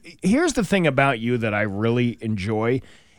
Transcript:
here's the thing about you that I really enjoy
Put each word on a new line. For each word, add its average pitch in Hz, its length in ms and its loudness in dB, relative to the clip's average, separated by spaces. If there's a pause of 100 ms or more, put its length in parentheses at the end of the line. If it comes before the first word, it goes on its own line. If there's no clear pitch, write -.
(220)
here's 277 300 2
the 233 100 -2
thing 180 240 0
about 139 320 2
you 120 200 0
that 110 140 -2
I 104 100 0
really 113 580 0
enjoy 110 600 -2 (380)